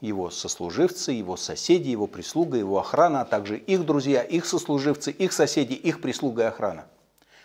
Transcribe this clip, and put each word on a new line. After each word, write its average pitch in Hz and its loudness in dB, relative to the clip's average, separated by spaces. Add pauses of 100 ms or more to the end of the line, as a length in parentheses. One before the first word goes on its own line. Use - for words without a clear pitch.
его 95 -4
сослуживцы, 98 -2
его 92 -4
соседи, 147 0
его 107 0
прислуга, 131 -2
его 98 0
охрана, 139 4
а 117 -2
также 104 -2
их 185 0
друзья, 139 4
их 170 -2
сослуживцы, 147 0
их 180 0
соседи, 139 2
их 156 -2
прислуга 120 -2
и - 4
охрана. 101 -4 (600)